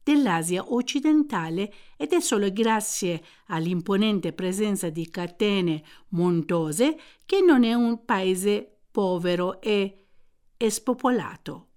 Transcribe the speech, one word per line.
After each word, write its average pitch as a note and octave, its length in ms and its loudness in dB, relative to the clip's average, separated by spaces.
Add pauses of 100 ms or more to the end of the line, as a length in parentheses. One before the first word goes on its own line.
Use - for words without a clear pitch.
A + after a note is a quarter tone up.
dell'Asia F#3 720 0
occidentale B3 1000 0 (220)
ed D4 160 -4
è F4 80 4
solo G3+ 320 0
grazie G#3 680 0 (260)
all'imponente F3+ 880 0
presenza F#3+ 580 -2
di D#3+ 200 -8
catene F3 720 -2 (280)
montuose E3+ 880 0 (300)
che G4 140 2
non D4 240 6
è A3+ 100 2
un A#3 300 0
paese G3 760 -2 (100)
povero F3+ 680 -2
e G3+ 460 -4 (500)
spopolato. A3 1200 -4